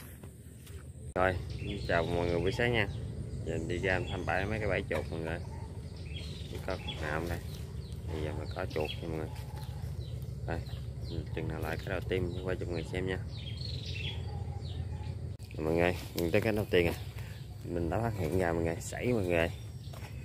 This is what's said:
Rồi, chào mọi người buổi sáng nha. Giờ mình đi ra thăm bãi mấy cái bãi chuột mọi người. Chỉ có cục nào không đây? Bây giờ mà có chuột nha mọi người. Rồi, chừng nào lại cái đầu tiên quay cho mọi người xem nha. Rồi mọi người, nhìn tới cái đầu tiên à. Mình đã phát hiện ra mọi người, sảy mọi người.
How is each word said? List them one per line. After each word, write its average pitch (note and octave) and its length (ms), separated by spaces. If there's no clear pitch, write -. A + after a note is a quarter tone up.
Rồi, F#2 200
chào E2+ 160
mọi F2 240
người F2 120
buổi F2+ 120
sáng A#2+ 220
nha. G#2+ 140
Giờ E2 120
mình D#2+ 100
đi F2 100
ra F#2 220
thăm F2+ 140
bãi F2 200
mấy G#2+ 140
cái G#2+ 80
bãi F#2+ 220
chuột D#2 220
mọi E2 80
người. D#2+ 200
Chỉ G2 60
có F#2 100
cục - 240
nào D#2 180
không E2+ 100
đây? E2+ 100
Bây D#2 160
giờ D2+ 160
mà D2+ 60
có F#2 100
chuột D2+ 240
nha E2+ 180
mọi D#2+ 100
người. D#2 120
Rồi, E2 120
chừng D#2+ 120
nào D#2 120
lại D#2 180
cái - 120
đầu F#2 100
tiên F2 240
quay F#2 160
cho F2 60
mọi F2 80
người D#2+ 180
xem F#2 160
nha. F#2 100
Rồi D#2 80
mọi D#2+ 80
người, F2 220
nhìn E2+ 160
tới G#2 100
cái A2 120
đầu G#2 180
tiên F2 160
à. D#2+ 60
Mình E2 240
đã F#2 100
phát A#2 200
hiện E2+ 200
ra E2+ 140
mọi E2+ 100
người, E2 160
sảy - 340
mọi G#2 120
người. E2+ 260